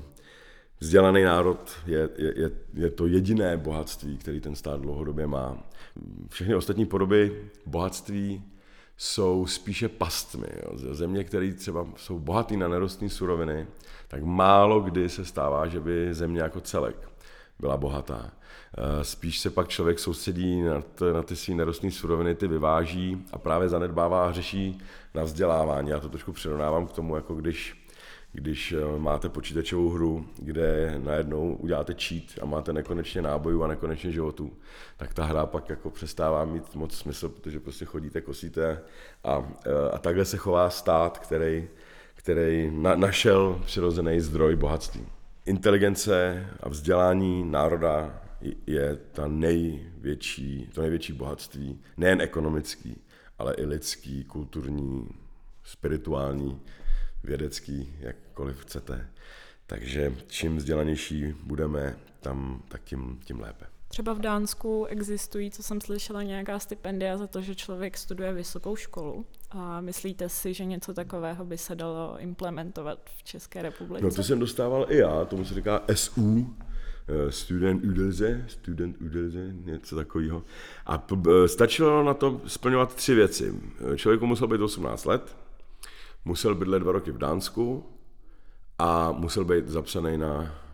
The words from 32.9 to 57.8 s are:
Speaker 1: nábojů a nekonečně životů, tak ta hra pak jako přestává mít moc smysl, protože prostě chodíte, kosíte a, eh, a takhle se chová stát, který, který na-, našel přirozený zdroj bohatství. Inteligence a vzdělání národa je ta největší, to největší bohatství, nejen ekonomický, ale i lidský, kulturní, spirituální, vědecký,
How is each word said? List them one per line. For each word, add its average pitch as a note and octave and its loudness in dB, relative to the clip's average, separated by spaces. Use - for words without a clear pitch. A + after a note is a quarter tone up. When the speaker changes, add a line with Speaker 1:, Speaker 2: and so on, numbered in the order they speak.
Speaker 1:
nábojů D#2 2
a D#2+ 4
nekonečně D#2+ -2
životů, D#2 -4
tak C2+ -8
ta E2 -2
hra D#2 2
pak D#2 -6
jako - -6
přestává D#2 0
mít D#2+ -6
moc D2+ -4
smysl, D2 -6
protože D2+ -10
prostě C#2 -12
chodíte, D#2 -6
kosíte D#2+ -2
a, C2 0
eh, C#2+ 2
a - -4
takhle F2 2
se - -2
chová F2+ 4
stát, E2+ 2
který, E2 0
který E2 4
na-, E2 4
našel F#2+ 6
přirozený E2+ 2
zdroj D#2 4
bohatství. D2 0
Inteligence F#2+ 4
a - -6
vzdělání F2+ 4
národa D#2 2
je D2 0
ta D2+ -4
největší, D2+ 0
to D#2 -2
největší D#2+ 0
bohatství, C#2 -8
nejen F2+ 6
ekonomický, D#2 -2
ale B1 -2
i - -2
lidský, C#2 -6
kulturní, C2+ -6
spirituální, C#2 -4
vědecký, C#2 -6